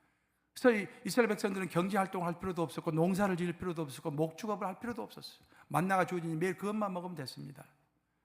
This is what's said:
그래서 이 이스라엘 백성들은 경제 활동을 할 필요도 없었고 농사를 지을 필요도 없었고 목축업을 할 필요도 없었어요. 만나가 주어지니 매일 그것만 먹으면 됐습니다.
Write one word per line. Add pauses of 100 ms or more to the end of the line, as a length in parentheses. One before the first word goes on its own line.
(580)
그래서
이 (160)
이스라엘
백성들은
경제
활동을
할
필요도
없었고
농사를
지을
필요도
없었고
목축업을
할
필요도
없었어요. (220)
만나가
주어지니
매일
그것만
먹으면
됐습니다. (600)